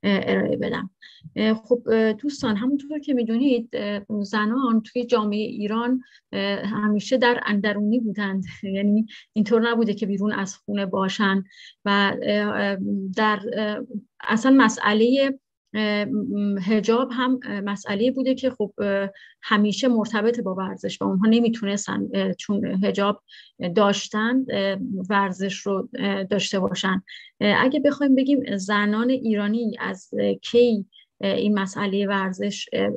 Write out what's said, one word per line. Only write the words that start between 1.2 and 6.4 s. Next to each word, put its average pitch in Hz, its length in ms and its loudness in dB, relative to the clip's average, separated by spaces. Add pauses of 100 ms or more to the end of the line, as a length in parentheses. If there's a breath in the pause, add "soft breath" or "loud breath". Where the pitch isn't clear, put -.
اه، 220 180 2
خب، 240 260 0 (120)
اه، 220 200 4
دوستان، 262 440 -4
همونطور 285 440 -2
که 285 140 -2
می‌دونید، 240 580 2
اه، 208 300 -4 (220)
زنان 220 580 2
توی 240 240 -4
جامعهٔ 214 340 2
ایران، 233 640 -2 (300 loud breath)
اه، 196 340 -2